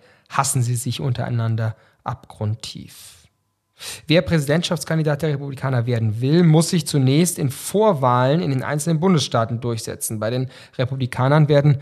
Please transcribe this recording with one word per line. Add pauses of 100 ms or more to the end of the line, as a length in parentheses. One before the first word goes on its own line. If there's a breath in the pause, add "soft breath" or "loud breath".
(280 soft breath)
hassen
sie
sich
untereinander (260 soft breath)
abgrundtief. (960 loud breath)
Wer
Präsidentschaftskandidat
der
Republikaner
werden
will,
muss
sich
zunächst
in
Vorwahlen
in
den
einzelnen
Bundesstaaten
durchsetzen.
Bei
den (300 loud breath)
Republikanern
werden